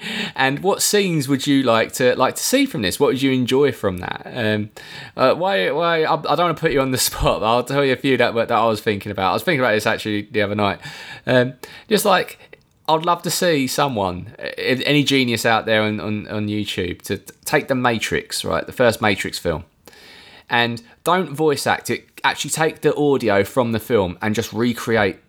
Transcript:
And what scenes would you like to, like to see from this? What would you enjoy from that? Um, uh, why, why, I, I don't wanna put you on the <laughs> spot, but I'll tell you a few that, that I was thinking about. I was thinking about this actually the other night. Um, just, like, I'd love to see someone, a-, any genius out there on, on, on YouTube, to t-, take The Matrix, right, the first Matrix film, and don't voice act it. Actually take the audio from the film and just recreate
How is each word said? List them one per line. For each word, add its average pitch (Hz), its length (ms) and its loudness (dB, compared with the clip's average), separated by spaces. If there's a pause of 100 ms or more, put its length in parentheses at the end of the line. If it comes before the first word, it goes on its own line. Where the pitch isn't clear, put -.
(340)
And 135 280 0
what 190 200 0
scenes 175 440 0
would 135 200 -2
you 139 160 4
like 113 320 2
to, 127 220 2
like 127 200 2
to - 60 -8
see 269 240 2
from 151 160 -6
this? 90 180 -2
What 143 60 4
would 127 160 0
you 135 100 2
enjoy 131 400 2
from 92 260 -4
that? - 280 -8
Um, 107 440 -2 (460)
uh, 123 180 4
why, 185 360 0
why, 165 340 0
I, 143 100 2
I 147 220 0
don't - 20 2
wanna 170 160 2
put 160 180 0
you 135 100 4
on 135 80 -2
the 123 80 0
<laughs> - 120 -2
spot, 113 300 0
but 101 60 0
I'll 120 180 2
tell 139 200 0
you 131 100 2
a - 20 0
few 135 220 2
that, 113 160 2
that 113 180 0
I 113 140 4
was 110 160 0
thinking 107 280 -2
about. 95 200 0
I - 20 2
was 110 100 0
thinking 151 180 0
about 120 120 2
this 107 140 0
actually 104 440 -2
the 104 120 0
other 101 120 -2
night. 101 260 0 (460)
Um, 127 280 2 (340)
just, 202 160 2
like, 190 340 2 (500)
I'd 160 180 0
love 175 160 0
to 170 80 -4
see 156 360 0
someone, 101 720 -2
a-, 120 480 -4
any 147 160 4
genius 123 440 0
out 110 180 4
there 107 180 2
on, 107 160 0
on, 104 300 -6
on 107 180 -4
YouTube, 101 560 -4
to 101 140 -6
t-, - 180 -14 (120)
take - 220 0
The 135 60 0
Matrix, 120 680 -2
right, 85 220 -2
the - 60 -12
first 120 280 2
Matrix 101 380 0
film, 82 260 -2 (840)
and 117 320 2 (220)
don't 175 260 0
voice 143 360 0
act - 220 0
it. 117 160 -4 (180)
Actually - 280 -2
take - 320 -2
the 147 140 2
audio 120 480 2
from 117 280 -2
the 110 80 -2
film 95 400 0
and 107 140 -2
just 110 180 -4
recreate 110 640 0 (120)